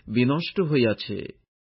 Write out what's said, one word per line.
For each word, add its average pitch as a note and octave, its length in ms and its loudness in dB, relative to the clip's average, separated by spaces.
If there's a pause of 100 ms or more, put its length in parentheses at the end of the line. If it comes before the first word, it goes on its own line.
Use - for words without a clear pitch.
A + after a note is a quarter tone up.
বিনষ্ট C3 540 0
হইয়াছে। A#2+ 680 0 (460)